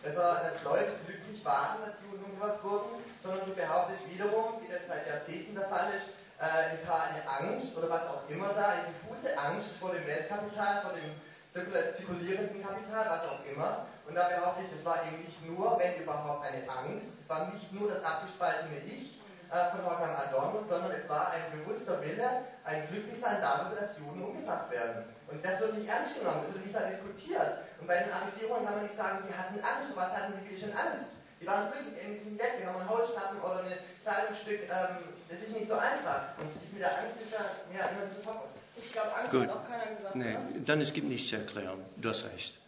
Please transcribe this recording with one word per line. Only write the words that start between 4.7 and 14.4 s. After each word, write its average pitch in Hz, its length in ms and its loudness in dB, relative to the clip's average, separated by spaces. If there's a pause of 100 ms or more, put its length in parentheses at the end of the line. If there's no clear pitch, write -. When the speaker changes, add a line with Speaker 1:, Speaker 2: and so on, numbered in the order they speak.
Speaker 1:
das 175 160 -4
seit - 200 -2
Jahrzehnten 160 480 -4
der 196 120 0
Fall 180 280 4
ist, - 160 -4 (320)
äh, 160 320 4
es 160 120 -6
war 160 200 4
eine 151 160 -2
Angst - 520 0
oder 165 140 2
was 160 140 4
auch - 240 -4
immer 185 240 0
da, 202 240 6
eine 170 160 -2
diffuse 226 480 -4
Angst 180 400 0
vor 185 160 0
dem 170 100 -2
Weltkapital, 202 800 0
vor 185 80 -2
dem 156 240 -4 (400)
zirkula-, 180 400 2
zirkulierenden 190 680 -2
Kapital, 208 440 0
was 208 240 2
auch - 160 -4
immer. - 400 0 (200)
Und 156 80 -4
da 175 120 8
behaupte 180 400 4